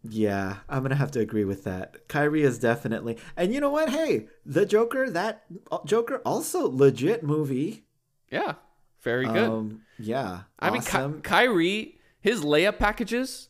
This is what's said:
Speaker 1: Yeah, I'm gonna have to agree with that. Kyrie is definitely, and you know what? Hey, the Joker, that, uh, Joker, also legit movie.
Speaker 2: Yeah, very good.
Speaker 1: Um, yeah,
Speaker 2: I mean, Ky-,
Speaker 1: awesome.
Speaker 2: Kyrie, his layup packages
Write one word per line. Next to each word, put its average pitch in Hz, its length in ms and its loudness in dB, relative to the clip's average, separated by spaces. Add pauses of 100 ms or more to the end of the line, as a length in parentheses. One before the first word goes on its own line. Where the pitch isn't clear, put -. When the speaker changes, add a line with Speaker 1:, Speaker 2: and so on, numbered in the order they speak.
Speaker 1:
Yeah, 101 520 -2 (100)
I'm 135 160 -4
gonna 135 120 -2
have 139 160 0
to 120 100 -2
agree 107 240 0
with 98 180 -4
that. - 460 -10
Kyrie 147 340 2
is 120 160 2
definitely, 117 580 -2 (200)
and 185 160 0
you 285 80 -2
know 285 80 2
what? 302 200 0
Hey, 269 380 -2 (180)
the 165 200 2
Joker, 233 440 2
that, 196 360 -4 (260)
uh, 165 140 -4
Joker, 233 400 0
also 156 440 0
legit 139 540 4
movie. 147 640 -2 (440)
Speaker 2:
Yeah, - 260 -4 (460)
very 123 260 0
good. 196 220 2
Speaker 1:
Um, 220 340 -6 (140)
yeah, 107 440 -4 (180)
Speaker 2:
I 180 120 0
mean, 247 100 -2
Ky-, - 160 -4
Speaker 1:
awesome. 147 240 -4
Speaker 2:
Kyrie, 202 800 2 (200)
his 233 220 0
layup 160 380 4
packages 226 720 -2